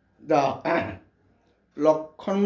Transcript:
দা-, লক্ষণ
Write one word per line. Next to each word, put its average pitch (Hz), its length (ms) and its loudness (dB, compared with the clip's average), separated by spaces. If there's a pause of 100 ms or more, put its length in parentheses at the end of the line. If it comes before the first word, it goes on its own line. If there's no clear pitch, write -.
(300)
দা-, 139 280 2 (1300)
লক্ষণ - 600 0